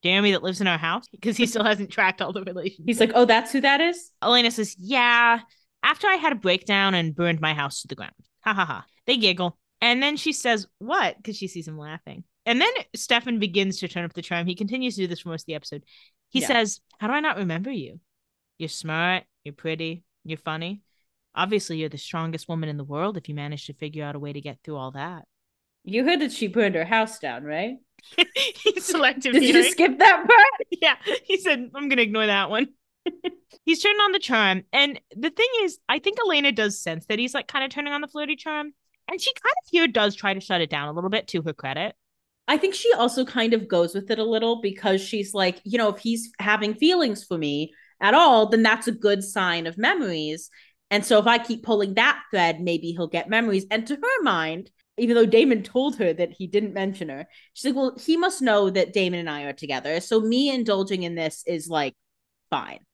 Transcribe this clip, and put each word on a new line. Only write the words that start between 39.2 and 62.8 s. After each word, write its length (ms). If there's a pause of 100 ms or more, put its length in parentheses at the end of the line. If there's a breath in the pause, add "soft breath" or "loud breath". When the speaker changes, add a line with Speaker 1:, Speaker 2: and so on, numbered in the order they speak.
Speaker 1:
she 140
kind 280
of 80
here 160
does 300
try 180
to 60
shut 200
it 100
down 180
a 40
little 180
bit, 180
to 140
her 100
credit. 420 (540)
Speaker 2:
I 80
think 180
she 200
also 300
kind 300
of 140
goes 260
with 160
it 80
a 60
little 360
because 400
she's 340
like, 300
you 140
know, 120
if 80
he's 420
having 340
feelings 500
for 140
me 340 (280 soft breath)
at 140
all, 340
then 140
that's 260
a 40
good 320
sign 420
of 120
memories. 720 (400 soft breath)
And 140
so 140
if 80
I 120
keep 260
pulling 300
that 260 (100)
thread, 300
maybe 320
he'll 160
get 200
memories. 420
And 160
to 100
her 260
mind, 480 (280)
even 160
though 120
Damon 360
told 340
her 160
that 200
he 140
didn't 280
mention 340
her, 180 (260 soft breath)
she's 140
like, 100
"Well, 220
he 180
must 260
know 280
that 220
Damon 280
and 100
I 120
are 100
together. 480
So 200
me 300
indulging 520
in 120
this 320
is, 220
like, 260 (560)
fine." 300 (140)